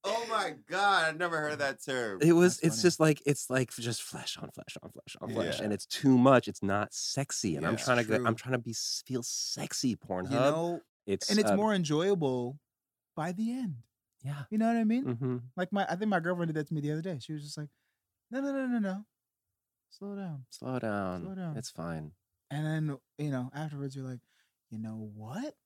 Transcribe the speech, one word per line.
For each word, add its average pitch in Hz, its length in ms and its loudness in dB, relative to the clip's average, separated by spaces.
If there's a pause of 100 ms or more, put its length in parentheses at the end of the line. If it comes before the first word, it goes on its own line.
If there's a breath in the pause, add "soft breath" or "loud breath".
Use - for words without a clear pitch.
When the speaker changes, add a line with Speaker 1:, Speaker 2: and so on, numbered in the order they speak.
Speaker 1:
Oh 226 240 -2
my 196 240 0 (160)
God, 190 360 4
I've 156 120 0
never 165 220 0
heard 151 200 -2
that 139 240 0
term. 117 380 0
Speaker 2:
It 165 120 8
was, 175 240 8
Speaker 3:
That's - 80 -2
Speaker 2:
it's 156 100 4
Speaker 3:
funny. 110 80 -4
Speaker 2:
just 175 160 6
like, 156 260 6
it's - 240 0
like 131 220 2
f-, - 60 -12
just 117 240 -4
flesh - 360 -8
on - 140 -12
flesh - 320 -16
on - 80 -14
flesh - 300 -18
on - 80 -8
flesh, 85 300 -2
Speaker 1:
Yeah. - 60 -4
Speaker 2:
and 104 80 0
it's 98 120 -6
too 131 320 4
much. 127 320 8
It's - 120 -10
not 101 320 0
sexy, - 640 -2
and 76 100 -2
I'm 95 100 2
Speaker 1:
Yeah. - 100 -4
Speaker 2:
trying 123 140 4
to 117 40 0
go, 107 140 2
Speaker 3:
True. 123 100 0
Speaker 2:
I'm 113 80 2
trying 127 180 -6
to 127 60 0
be 117 120 -8
s-, - 340 -4
feel 127 180 -4
sexy, - 720 -4
Pornhub. 92 360 -6
Speaker 3:
You - 40 0
know, 160 460 2 (240)
Speaker 2:
It's, 98 240 -2
Speaker 3:
and 208 100 6
it's 208 120 4
Speaker 2:
uh, 196 40 6
Speaker 3:
more 214 180 2
enjoyable 151 840 2 (560)
by 165 160 -4
the 220 200 -2
end. 240 240 -4 (480)
Speaker 2:
Yeah. 143 260 -6
Speaker 3:
You 214 80 -2
know 226 100 2
what 233 100 2
I 226 60 2
mean? 233 220 2
Speaker 2:
Mm-hmm. 127 320 -2 (180)
Speaker 3:
Like 180 160 -2
my, 196 180 2
I 170 60 0
think 214 140 -2
my 190 100 4
girlfriend 175 340 0
did - 60 0
that 151 80 -2
to - 60 -4
me 151 80 -2
the 147 100 -2
other 156 100 -2
day. 175 200 -4
She 156 120 -12
was 147 100 -8
just 147 140 -12
like, 151 120 -10 (600)
"No, 262 100 -4
no, 277 120 -2
no, 269 140 -2
no, 240 120 0
no. 196 260 -2 (840)
Slow 202 260 -12
down. 165 340 -8
Speaker 2:
Slow 127 300 -6
down. 98 440 -2
Speaker 3:
Slow 92 120 -10
down." 156 220 -6
Speaker 2:
It's - 120 -8
fine. 80 420 -8 (400)
Speaker 3:
And 151 140 -4
then, 156 320 -2 (200)
you 147 140 -4
know, 127 220 -4
afterwards 143 420 -8
you're 135 100 -10
like, 127 160 -10 (480)
"You 110 100 -10
know 110 360 -8
what? 147 400 -8 (100)